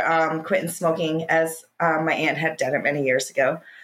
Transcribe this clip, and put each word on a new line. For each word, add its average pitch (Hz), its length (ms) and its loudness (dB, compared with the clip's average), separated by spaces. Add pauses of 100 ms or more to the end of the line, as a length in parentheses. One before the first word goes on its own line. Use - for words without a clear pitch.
um, 160 360 2
quitting 175 260 0
smoking, 160 540 -2
as, 165 420 0 (140)
uh, 160 240 2
my 160 100 0
aunt 143 240 0
had 160 200 -2
done 135 180 -2
it - 80 -2
many 143 200 0
years 131 280 0
ago. 139 300 0 (220)